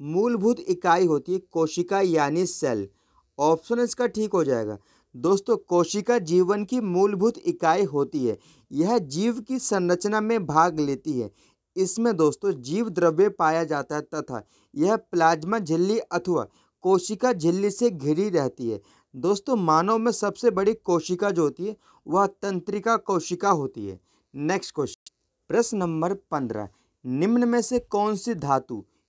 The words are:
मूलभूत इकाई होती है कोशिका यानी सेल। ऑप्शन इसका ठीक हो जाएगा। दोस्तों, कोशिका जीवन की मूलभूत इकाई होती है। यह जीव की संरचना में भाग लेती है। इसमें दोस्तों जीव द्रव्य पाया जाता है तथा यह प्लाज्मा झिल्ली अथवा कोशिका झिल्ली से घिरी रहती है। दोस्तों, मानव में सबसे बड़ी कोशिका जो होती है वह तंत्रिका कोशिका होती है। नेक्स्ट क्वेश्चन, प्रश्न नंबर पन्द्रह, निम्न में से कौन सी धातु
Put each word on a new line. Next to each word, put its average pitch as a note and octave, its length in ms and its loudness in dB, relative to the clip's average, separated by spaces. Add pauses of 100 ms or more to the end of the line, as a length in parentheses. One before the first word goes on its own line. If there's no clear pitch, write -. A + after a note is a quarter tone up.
मूलभूत G#3 600 0
इकाई F3+ 460 2
होती D#3 260 0
है F#3+ 80 -2
कोशिका F3 600 -2
यानी D#3+ 460 2
सेल। A2+ 420 -4 (500)
ऑप्शन D#3+ 420 2
इसका B3 280 -2
ठीक G#3+ 240 -2
हो F3 120 2
जाएगा। A2 340 -2 (360)
दोस्तों, F#3+ 440 0
कोशिका F#3 600 0
जीवन F#3 440 2
की B3 180 -2
मूलभूत G3+ 580 0
इकाई E3+ 440 0
होती C#3+ 420 -2
है। G#2+ 120 -2 (320)
यह F3+ 280 0
जीव G3 420 -2
की B3+ 200 -6
संरचना F#3+ 640 0
में G#3+ 240 -2
भाग D#3 340 2
लेती C#3 400 -2
है। G#2 100 -6 (460)
इसमें G#3 400 0
दोस्तों D#3+ 360 2
जीव D#3 380 -4
द्रव्य E3+ 400 4
पाया E3 340 0
जाता D3 320 -4
है D3+ 80 -4
तथा C#3 380 -8 (320)
यह F#3 220 4
प्लाज्मा E3+ 640 0
झिल्ली F3+ 400 0
अथवा E3+ 480 -2 (380)
कोशिका F#3+ 480 2
झिल्ली F#3 380 0
से A#3+ 200 2
घिरी D#3 400 0
रहती C3+ 400 -2
है। G2+ 100 -6 (340)
दोस्तों, G3+ 420 -2
मानव F3+ 420 4
में A3+ 140 0
सबसे G#3 380 0
बड़ी G3 260 2
कोशिका F3+ 540 0
जो E3+ 120 0
होती D3+ 240 -2
है G#3+ 100 -8 (300)
वह F#3+ 200 2
तंत्रिका G3 720 -2
कोशिका F3+ 520 -2
होती C3+ 360 -2
है। F#2+ 120 -12 (360)
नेक्स्ट D#3+ 400 -4
क्वेश्चन, - 380 -8 (380)
प्रश्न A#3 280 0
नंबर E3+ 360 -2 (160)
पन्द्रह, A2 380 -4 (360)
निम्न G3+ 440 0
में A#3+ 140 2
से B3 180 -2
कौन G#3 360 -2
सी A3+ 200 -6
धातु C3+ 480 -2 (240)